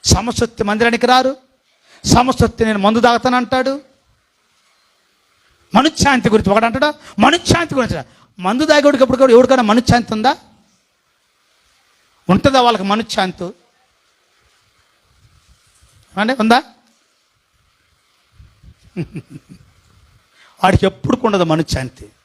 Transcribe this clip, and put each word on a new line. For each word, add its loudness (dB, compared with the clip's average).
సమస్య -2
వస్తే -8
మందిరానికి -2
రారు, 0
సమస్య 2
వస్తే -4
నేను -2
మందు 0
తాగుతానంటాడు. -2
మనశ్శాంతి 0
గురించి 2
ఒకడు 2
అంటాడు, -2
మనశ్శాంతి 0
గురించి. -4
మందు -2
తాగేవాడికి 4
ఎప్పుడు 0
కూడా 4
ఎవరికైనా 4
మనశ్శాంతి 0
ఉందా? -2
ఉంటుందా 2
వాళ్ళకి 0
మనశ్శాంతి? -4
అంటే -2
ఉందా? 2
వాడికి 2
ఎప్పుడు -4
ఉండదు 0
మనశ్శాంతి. -6